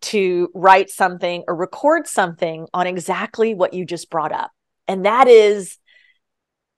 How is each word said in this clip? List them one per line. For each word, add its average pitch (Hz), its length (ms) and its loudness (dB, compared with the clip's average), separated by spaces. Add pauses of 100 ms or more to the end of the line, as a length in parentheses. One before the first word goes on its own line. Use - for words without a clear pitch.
to 180 520 -2
write 190 360 4
something 175 580 -4
or 175 80 -4
record 302 500 -2
something 165 680 -4
on 180 120 -2
exactly 190 680 -4
what 185 180 -2
you 180 140 -8
just 170 240 -12
brought 156 220 -6
up. - 180 -8 (360)
And 190 200 -2
that 247 220 4
is 208 500 6 (1000)